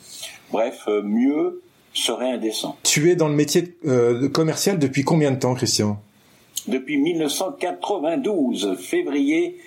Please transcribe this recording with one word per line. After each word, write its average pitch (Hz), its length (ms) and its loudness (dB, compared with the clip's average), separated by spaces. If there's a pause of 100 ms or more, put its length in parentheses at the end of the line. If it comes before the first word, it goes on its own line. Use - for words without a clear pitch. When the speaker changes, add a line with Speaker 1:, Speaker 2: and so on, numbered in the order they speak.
(520)
Speaker 1:
Bref, 117 340 -2
euh, 104 160 0
mieux 143 600 0 (320)
serait 131 360 -2
indécent. 110 540 -4
Speaker 2:
Tu 160 260 4
es 180 60 4
dans 160 100 2
le 147 80 0
métier, 151 420 0 (100)
euh, 123 420 2
commercial 160 500 0
depuis 139 240 0
combien 147 300 2
de 127 80 0
temps, 127 140 2
Christian ? 107 440 0 (680)
Speaker 1:
Depuis 135 300 -2
mille 165 220 2
neuf 147 140 -2
cent 190 200 -4
quatre-vingt-douze, 143 1300 -2
février 160 880 0